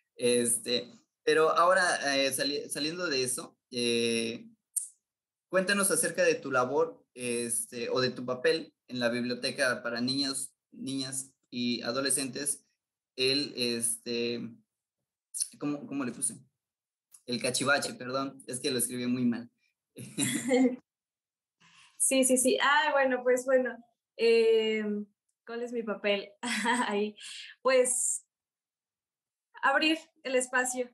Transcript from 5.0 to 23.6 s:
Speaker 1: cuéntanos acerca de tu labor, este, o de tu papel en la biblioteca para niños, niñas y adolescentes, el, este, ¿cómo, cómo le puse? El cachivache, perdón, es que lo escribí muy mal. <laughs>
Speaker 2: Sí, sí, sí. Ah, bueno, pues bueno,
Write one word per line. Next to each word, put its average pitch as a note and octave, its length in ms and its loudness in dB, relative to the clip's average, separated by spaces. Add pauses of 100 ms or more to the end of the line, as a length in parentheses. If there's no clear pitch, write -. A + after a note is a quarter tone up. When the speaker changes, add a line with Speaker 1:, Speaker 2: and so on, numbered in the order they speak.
Speaker 1:
cuéntanos F#3+ 420 2
acerca F3+ 320 0
de E3 120 6
tu C#3+ 160 -6
labor, C3+ 640 0
este, A#2+ 760 -4
o B2+ 120 0
de B2 100 0
tu B2+ 140 -10
papel D#3 480 -2 (140)
en B2+ 120 -8
la A#2+ 100 2
biblioteca B2 720 -2
para A#2 180 -4
niños, C3+ 540 -4 (160)
niñas C3+ 640 -8 (160)
y A#2+ 320 -2
adolescentes, C3+ 840 -4 (500)
el, C3+ 420 0
este, A#2 1000 -4 (1040)
¿cómo, D3 280 -6
cómo C#3 160 -6
le A#2+ 80 -4
puse? - 240 -6 (880)
El B2 160 -6
cachivache, C3 520 0
perdón, C3+ 540 -6
es B2+ 120 -8
que C#3+ 120 -2
lo B2 80 -2
escribí B2 280 -2
muy B2 180 0
mal. A#2 260 -2 (440)
<laughs> - 880 0 (1160)
Speaker 2:
Sí, C4 220 4
sí, B3+ 140 4
sí. B3+ 260 2
Ah, D4 300 4
bueno, C4 300 2
pues B3+ 220 2
bueno, B3+ 300 2 (400)